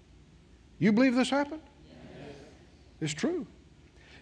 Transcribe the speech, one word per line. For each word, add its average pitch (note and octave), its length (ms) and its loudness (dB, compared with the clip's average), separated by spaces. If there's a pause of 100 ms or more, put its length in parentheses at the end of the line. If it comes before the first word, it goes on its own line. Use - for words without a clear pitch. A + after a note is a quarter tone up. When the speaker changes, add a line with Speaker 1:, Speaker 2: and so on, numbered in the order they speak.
(800)
Speaker 1:
you G3+ 140 4
believe B3 220 4
this B3+ 160 2
happened? C#4+ 320 -2 (260)
Speaker 2:
Yes. - 480 -18 (640)
Speaker 1:
It's D#3 140 -4
true. D4+ 320 -2 (760)